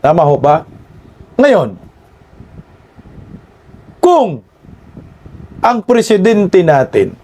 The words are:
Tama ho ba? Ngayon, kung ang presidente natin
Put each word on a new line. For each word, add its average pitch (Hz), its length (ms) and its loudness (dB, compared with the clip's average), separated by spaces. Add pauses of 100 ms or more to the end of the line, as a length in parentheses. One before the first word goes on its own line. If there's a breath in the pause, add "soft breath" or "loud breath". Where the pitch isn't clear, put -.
Tama 156 240 0
ho 147 120 2
ba? 147 280 0 (760)
Ngayon, 175 360 0 (2250)
kung 247 440 0 (1160)
ang 233 240 0
presidente 208 760 0
natin 131 640 0